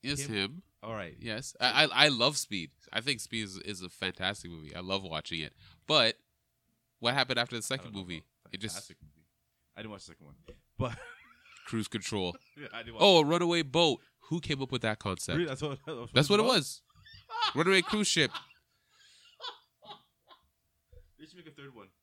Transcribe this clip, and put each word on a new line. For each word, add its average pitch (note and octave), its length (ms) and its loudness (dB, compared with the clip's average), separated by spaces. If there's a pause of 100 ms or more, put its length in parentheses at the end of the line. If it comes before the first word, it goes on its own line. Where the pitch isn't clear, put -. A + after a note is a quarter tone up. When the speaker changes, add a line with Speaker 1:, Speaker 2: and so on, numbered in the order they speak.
Speaker 1:
It's C#3 200 -4
Speaker 2:
Him? C#3 120 -6
Speaker 1:
him. G#2 260 -2 (220)
Speaker 2:
All A2+ 100 -8
right. F#2 260 -10
Speaker 1:
Yes. A2+ 400 -8
I, B2+ 260 4
I, C3+ 200 6
I - 40 8
love C3+ 280 2
Speed. F2 320 -6 (240)
I G#2+ 80 -2
think B2 200 -4
Speed A2+ 220 -6
is, F#2+ 140 -10
is F#2+ 240 -10
a F2+ 80 -12
fantastic F#2 600 -6
movie. D#2 240 -14
I E2+ 60 -10
love F#2+ 220 -4
watching D#2+ 380 -6
it. D2 120 -10 (340)
But B2 280 4 (840)
what A#2+ 160 0
happened B2+ 240 0
after A#2+ 160 -2
the - 20 -4
Speaker 2:
I A2 40 -6
don't - 20 -8
Speaker 1:
second G#2 300 -6
Speaker 2:
know G2 80 -6
Speaker 1:
movie? F2+ 160 -8 (280)
Speaker 2:
about - 80 -20
Speaker 1:
It F#2+ 80 -10
just G2+ 140 -8
Speaker 2:
fantastic - 260 -14
movie. - 240 -20 (500)
I G#2 60 -14
didn't A2 100 -12
watch G2 140 -16
the F2 60 -20
second D#2+ 160 -20
one. C#2+ 80 -20 (420)
But A#2 180 -4 (360)
<laughs> - 360 -20
Speaker 1:
Cruise A2 200 -2
Control. F#2+ 480 -4 (240)
Speaker 2:
Yeah, C#3+ 140 -14
I A#2 60 -10
didn't A#2 160 -14
watch G#2+ 80 4
Speaker 1:
Oh, F#3+ 160 10
Speaker 2:
it. - 40 6
Speaker 1:
a - 20 4
runaway E3+ 380 2
boat. D3 360 4 (260)
Who E3+ 140 -2
came C#3+ 220 -4
up C3 100 -6
with B2 120 -2
that G#2+ 160 0
concept? F#2 380 -4
Speaker 2:
Really? E3 120 0
That's C3+ 120 -6
what, C#3+ 240 -6
that's D#3 120 -10
what A#2 160 -12
Speaker 1:
That's C#3+ 160 6
what G3+ 100 6
it A3 40 6
Speaker 2:
about? B3+ 120 4
Speaker 1:
was. - 260 -2 (720)
Runaway F3+ 260 6
cruise G#3+ 260 0
ship. D3+ 280 4
Speaker 2:
<laughs> - 60 -10 (2750)
They D#3 80 -20
should F3 100 -20
make E3 100 -20
a D3+ 40 -20
third C#3 240 -18
one. G2+ 120 -18 (160)